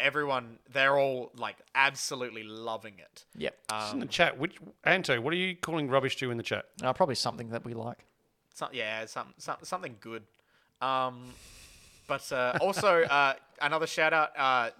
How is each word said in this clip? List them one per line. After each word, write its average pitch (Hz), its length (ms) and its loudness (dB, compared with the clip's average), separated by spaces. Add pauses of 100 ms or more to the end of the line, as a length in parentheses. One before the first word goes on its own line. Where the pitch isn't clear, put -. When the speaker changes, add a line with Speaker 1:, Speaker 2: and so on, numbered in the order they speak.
Speaker 1:
everyone, 131 580 0 (140)
they're 139 260 4
all, 131 380 2
like, 107 200 -8 (180)
absolutely 131 680 0
loving 110 560 -10
it. - 280 -20 (100)
Speaker 2:
Yep. - 200 -6 (140)
Speaker 1:
Um, 110 100 -4
Speaker 3:
Just 107 140 -4
in 135 60 -4
the - 60 -6
chat, 147 320 0
which, 160 180 -6 (260)
Anto, 165 380 2
what 131 120 -2
are 175 40 -2
you 185 200 -2
calling 160 320 -4
rubbish 131 280 2
to 131 160 -4
in 117 40 -4
the 113 60 -4
chat? - 240 -4 (160)
Speaker 2:
Uh, 127 100 0
probably 151 220 2
something 117 360 -4
that 113 140 -8
we 117 100 -8
like. 113 320 -10 (480)
Speaker 1:
So-, - 180 -8
yeah, 110 340 -4
some, 127 320 -12
some, 143 240 -8
something 170 380 -10
good. 113 240 -12 (560)
Um, 127 460 -2 (840)
but, 139 240 -4
uh, 127 280 2
also, 180 420 4
<laughs> 143 80 2
uh, 139 240 6 (280)
another 151 240 0
shout 156 260 4
out, 156 240 2
uh, 131 440 2